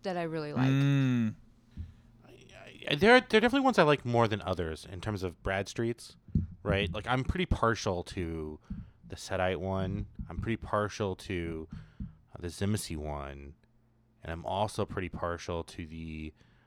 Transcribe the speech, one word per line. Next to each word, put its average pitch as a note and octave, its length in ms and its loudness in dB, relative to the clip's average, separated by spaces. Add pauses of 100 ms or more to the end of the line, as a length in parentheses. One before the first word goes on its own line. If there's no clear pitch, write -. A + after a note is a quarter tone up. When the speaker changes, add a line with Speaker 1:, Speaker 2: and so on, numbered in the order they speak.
Speaker 1:
that F#3 140 -2
I E3+ 80 -2
really D#3 280 -4
like. C3 160 2
Speaker 2:
Mm. C3+ 680 4 (920)
Speaker 3:
I, - 60 -20 (580)
I, D3 60 2
there G#3 200 8
are, B3+ 120 10
there A3 100 6
are - 20 8
definitely B3 200 4
ones C4 180 4
I F3 60 8
like D3 200 6
more A#2+ 220 6
than G#2 160 0
others E2+ 480 -2
in F#2 100 -8
terms G2+ 220 -2
of F2+ 200 -6
Bradstreet's, G2+ 760 -2 (460)
right? G2 300 2
Like, G#2+ 140 -6
I'm B2+ 180 2
pretty F3+ 220 0
partial G#2+ 580 2
to D#2+ 540 -4 (500)
the E2 80 -12
Setite F#2 420 0
one. F#2+ 480 -2 (220)
I'm E2+ 100 -8
pretty A2+ 180 -2
partial G#2 600 -2
to, E2 520 -6 (320)
uh, - 400 -14
the F2 80 -8
Tzimisce G2 480 -2
one. C#2+ 580 -8 (680)
And D2+ 100 -10
I'm E2 120 -8
also G#2 400 -2
pretty F#2 240 -6
partial E2+ 560 -6
to - 220 -12
the, D#2 460 -10 (340)